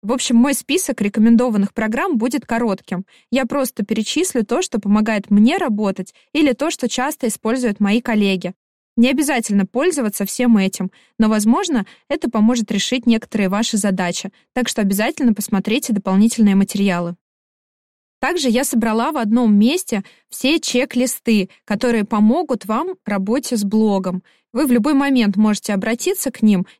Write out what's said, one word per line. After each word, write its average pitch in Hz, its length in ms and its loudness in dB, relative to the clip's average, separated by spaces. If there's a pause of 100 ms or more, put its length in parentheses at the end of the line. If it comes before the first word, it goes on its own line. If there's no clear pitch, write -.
В 208 100 -4
общем, 254 240 0
мой 262 180 4
список - 460 -4
рекомендованных 214 720 2
программ 254 460 -2
будет 233 260 -2
коротким. 202 600 -4 (240)
Я 262 160 0
просто 254 380 -4
перечислю 226 600 -2
то, 254 160 -2
что 254 180 -4
помогает 208 520 0
мне 214 280 4
работать, 208 540 -4 (200)
или 294 200 2
то, 294 180 -2
что 254 180 -6
часто 254 400 -4
используют 226 520 -2
мои 208 200 2
коллеги. 196 540 0 (440)
Не 240 120 4
обязательно 247 560 0
пользоваться 262 580 -2
всем 240 320 2
этим, 190 340 -2 (280)
но, 220 100 4
возможно, 220 560 2 (240)
это 285 220 -4
поможет 226 400 2
решить 233 340 -2
некоторые 220 460 0
ваши 214 260 -2
задачи, 196 560 -2 (220)
так 247 140 -2
что - 120 -4
обязательно 208 540 0
посмотрите 214 580 -2
дополнительные 202 600 2
материалы. 190 640 0 (1040)
Также 285 280 -2
я 247 160 2
собрала 233 480 -2
в 302 60 -4
одном 226 360 2
месте 220 480 2 (280)
все 311 300 0
чек-листы, 247 880 0 (140)
которые 220 400 0
помогут 226 600 0
вам 269 300 -4 (100)
в - 40 -10
работе 208 480 -2
с 208 80 -2
блогом. 196 580 0 (300)
Вы 277 140 0
в 254 60 2
любой 240 220 2
момент 262 420 2
можете 214 380 0
обратиться 240 560 -4
к - 100 -12
ним, 202 240 4 (160)